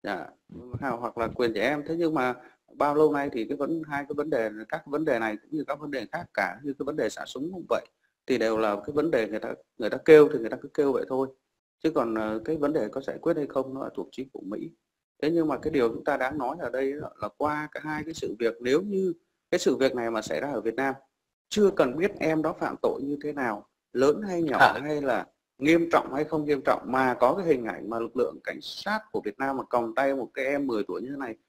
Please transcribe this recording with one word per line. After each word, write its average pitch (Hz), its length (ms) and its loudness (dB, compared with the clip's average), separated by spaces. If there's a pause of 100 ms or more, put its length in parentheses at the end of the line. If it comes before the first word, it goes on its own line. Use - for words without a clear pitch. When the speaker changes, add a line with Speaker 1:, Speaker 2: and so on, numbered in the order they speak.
Speaker 1:
Dạ, 101 220 -6 (540)
hoặc 120 380 -4
là 117 100 0
quyền 117 260 0
trẻ 101 80 -2
em. 143 260 0
Thế 165 100 -4
nhưng 165 160 0
mà 127 220 0 (380)
bao 143 220 2
lâu 151 180 6
nay 143 200 -2
thì 113 120 -4
cái 143 120 -6
vấn-, 156 300 -2
hai 143 160 -4
cái 143 120 -8
vấn 147 140 -2
đề, 113 200 0 (200)
các 156 180 -6
vấn 151 180 -2
đề 123 140 2
này 110 220 -2
cũng - 100 -18
như 147 160 -4
các 147 120 -6
vấn 147 120 -10
đề 123 200 -6
khác 120 220 -8
cả, 92 300 -2
như 143 160 -6
cái 151 40 -6
vấn 147 120 -4
đề 120 140 -2
xả - 160 -10
súng 151 280 -8
cũng 175 160 -12
vậy, 110 160 0 (420)
thì 127 100 2
đều 110 200 2
là 107 180 2
cái 120 180 -8
vấn 156 180 0
đề 113 160 2
người 107 120 -6
ta, 117 140 -8 (240)
người 107 120 -2
ta 120 160 -2
kêu 151 280 12
thì 127 60 -2
người 113 100 -4
ta 127 120 -4
cứ - 120 -14
kêu 143 180 2
vậy - 180 0
thôi. 131 180 -2 (560)
Chứ 160 80 2
còn, 117 240 0
ờ, 110 300 -2
cái 156 120 -2
vấn 147 160 0
đề 117 140 0
có 135 140 -8
giải - 200 -8
quyết 165 160 0
hay 143 100 -2
không 131 260 -4
nó 135 100 -8
là 117 120 -8
thuộc - 160 -8
chính 135 220 -12
phủ - 140 -12
Mỹ. 107 240 -8 (500)
Thế 151 100 2
nhưng 165 160 2
mà 135 100 -2
cái 151 140 -4
điều 120 180 4
chúng - 140 -6
ta 143 140 0
đáng 135 200 -2
nói 139 220 -4
ở 131 100 -6
đây 135 240 -2
là, 151 160 -10 (120)
là 104 160 -6
qua 151 340 -2
cả - 120 -8
hai 151 200 -6
cái 160 100 -10
sự 104 260 -6
việc, 117 220 0
nếu 131 200 4
như 190 320 0 (380)
cái - 80 2
sự 143 160 4
việc 131 200 4
này 117 160 -2
mà 110 100 -2
xảy 151 200 -4
ra 143 100 -4
ở 113 100 -4
Việt 113 140 -2
Nam, 131 200 -2 (540)
chưa 208 200 6
cần 139 280 2
biết 196 220 2
em 160 220 2
đó 160 180 0
phạm - 220 -4
tội - 220 0
như 143 200 -4
thế 147 100 -6
nào, 117 340 -4 (260)
lớn 143 280 4
hay 180 220 -2
nhỏ 131 140 0
Speaker 2:
À. - 260 6
Speaker 1:
hay 147 180 -2
là 120 240 -2 (320)
nghiêm 165 340 4
trọng 139 220 2
hay 143 100 0
không 151 220 -2
nghiêm 143 200 0
trọng, - 200 2
mà 127 280 2
có 127 220 4
cái 196 100 -4
hình 131 200 2
ảnh 95 240 -8
mà 117 100 -4
lực 113 180 -6
lượng - 260 -2
cảnh 90 180 -8
sát - 380 -6 (120)
của - 100 -4
Việt - 180 -8
Nam 135 180 -2
mà - 60 -4
còng 113 320 0
tay 139 200 2
một 120 180 -6
cái 135 120 -4
em 143 220 0
mười 110 160 -2
tuổi 90 180 -6
như 120 100 -8
thế 139 60 -8
này 120 180 -8 (140)